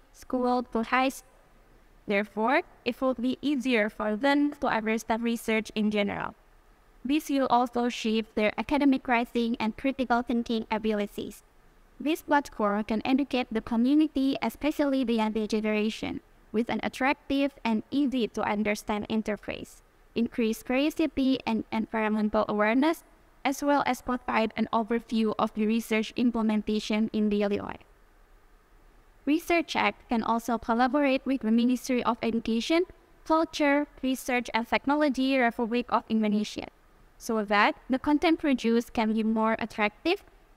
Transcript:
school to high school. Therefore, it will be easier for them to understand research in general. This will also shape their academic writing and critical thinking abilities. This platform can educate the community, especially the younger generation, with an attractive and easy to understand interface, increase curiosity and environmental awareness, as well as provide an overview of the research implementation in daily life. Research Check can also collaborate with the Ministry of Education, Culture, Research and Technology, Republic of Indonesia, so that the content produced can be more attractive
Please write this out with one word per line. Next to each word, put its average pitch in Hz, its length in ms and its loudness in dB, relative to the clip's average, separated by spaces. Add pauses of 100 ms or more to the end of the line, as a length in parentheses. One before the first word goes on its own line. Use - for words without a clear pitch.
(120)
school 247 500 -2 (100)
to 226 120 0
high 262 260 0
school. - 180 -16 (800)
Therefore, 220 560 0 (220)
it 233 160 -4
will 262 140 2
be 247 280 -2
easier 240 480 2
for 214 260 -2
them 285 460 2
to 254 60 0
understand 220 540 0
research 226 520 -2
in 214 160 2
general. 202 440 -2 (680)
This 294 240 -2
will 269 220 0
also 240 380 2
shape 220 460 -2
their 214 220 0
academic 269 520 2
writing 233 500 0
and 214 180 -2
critical 247 460 0
thinking 233 480 -2
abilities. 208 720 -4 (560)
This 294 240 -2
platform 214 640 0
can 220 200 -2
educate 262 460 0
the 220 100 -2
community, 269 800 2
especially 277 640 -2
the 233 120 0
younger 214 340 -2
generation, 214 720 -2 (320)
with 220 180 -2
an 220 140 -2
attractive 277 800 -2
and 220 260 0
easy 254 380 0
to 214 140 -4
understand 208 680 -2
interface, - 760 -6 (320)
increase 226 480 0
curiosity 269 840 0
and 220 280 -2
environmental 214 760 0
awareness, 233 540 2 (420)
as 269 180 -2
well 285 240 2
as 247 160 -2
provide 240 540 -2
an 226 160 -2
overview 220 680 0
of 214 160 0
the 214 120 0
research 220 500 0
implementation 220 960 0
in 214 180 0
daily 202 280 0
life. - 280 -10 (1400)
Research 339 440 2
Check 214 260 -2 (140)
can 226 140 0
also 226 360 -2
collaborate 262 680 2
with 262 180 -2
the 220 80 0
Ministry 240 520 2
of 233 200 -2
Education, 226 600 0 (400)
Culture, 294 600 2 (160)
Research 254 500 -2
and 220 160 -2
Technology, 269 720 2
Republic 240 500 0
of 233 200 0
Indonesia, 208 580 -2 (500)
so 220 280 -2
that 214 300 2 (160)
the 262 80 0
content 311 400 2
produced 240 540 0
can 220 200 0
be 220 100 0
more 220 360 0
attractive 226 640 -2 (340)